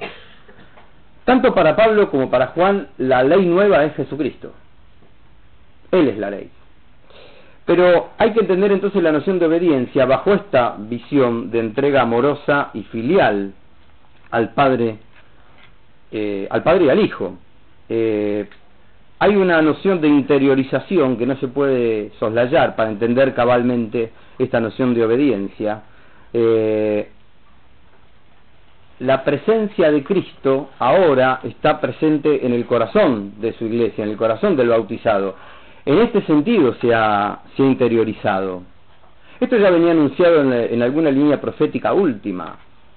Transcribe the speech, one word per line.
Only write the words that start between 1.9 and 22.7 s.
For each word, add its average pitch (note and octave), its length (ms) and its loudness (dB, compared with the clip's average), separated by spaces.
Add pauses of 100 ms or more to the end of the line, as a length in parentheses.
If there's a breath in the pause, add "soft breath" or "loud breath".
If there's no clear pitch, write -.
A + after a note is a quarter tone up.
como C3 200 -2
para B2+ 180 0
Juan, F#3 400 -2 (100)
la C3 240 0
ley F3+ 240 2
nueva F3 380 2
es D3+ 100 -4
Jesucristo. C#3 580 -8 (1400)
Él E3+ 180 2
es G#2 100 -4
la G2+ 120 -8
ley. G2 200 -12 (1160 loud breath)
Pero F3 540 2
hay G#3+ 140 2
que A3 80 2
entender F#3+ 320 0
entonces G3 300 -2
la D#3+ 80 2
noción D#3 280 -2
de E3+ 80 2
obediencia D3+ 580 0
bajo C3 300 2
esta B2 440 -2
visión A#2 720 -2
de A2+ 100 -2
entrega C3+ 420 0
amorosa C#3 720 -2
y A2 80 -10
filial A2+ 720 -2 (760)
al A2+ 220 -2
Padre, A#2+ 460 0 (1160)
eh, G#2 380 -6
al A2 120 -2
Padre F3 220 4
y B2+ 60 4
al F3+ 100 2
Hijo. F#2 360 -4 (520)
Eh, G#2+ 600 -2 (720)
hay F#3+ 160 4
una F3+ 280 4
noción D#3 380 0
de D3+ 80 2
interiorización C3+ 1080 2
que A#2 100 -4
no C3 120 -2
se C3+ 100 -6
puede A#2+ 720 -2
soslayar A#2+ 560 0